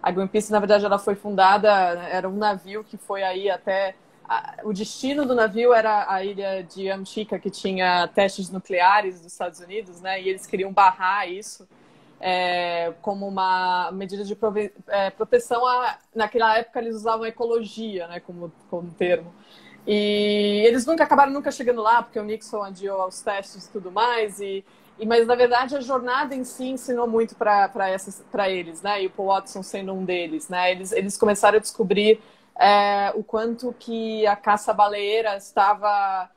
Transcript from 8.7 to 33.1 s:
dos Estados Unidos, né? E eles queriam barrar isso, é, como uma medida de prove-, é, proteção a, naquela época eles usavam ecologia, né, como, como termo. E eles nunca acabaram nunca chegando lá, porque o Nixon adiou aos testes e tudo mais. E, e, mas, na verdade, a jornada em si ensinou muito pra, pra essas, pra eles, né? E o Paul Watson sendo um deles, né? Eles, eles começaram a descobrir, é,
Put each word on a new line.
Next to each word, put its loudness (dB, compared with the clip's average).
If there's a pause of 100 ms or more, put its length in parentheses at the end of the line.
dos -20
Estados -10
Unidos, -12
né? -6
E -4
eles -4
queriam -4
barrar 2
isso, -14 (560)
é, -2 (100)
como -6
uma 0
medida -8
de -6
prove-, -2 (160)
é, 0
proteção 0
a, 0 (160)
naquela 2
época -4
eles -6
usavam -2
ecologia, -4
né, -12
como, -14 (180)
como -8
termo. -2 (540)
E 2
eles 4
nunca 2
acabaram 4
nunca -4
chegando -2
lá, 4
porque -10
o -6
Nixon -8
adiou -8
aos -6
testes -8
e -20
tudo -10
mais. -2
E, -8 (340)
e, -8
mas, 4
na 2
verdade, 2
a -4
jornada -2
em -6
si -10
ensinou -4
muito 0
pra, 2
pra -4
essas, -6
pra -2
eles, -8
né? -2
E -2
o -4
Paul -6
Watson -2
sendo -8
um -6
deles, -4
né? 0
Eles, -6
eles -2
começaram 4
a 4
descobrir, 2 (400)
é, 4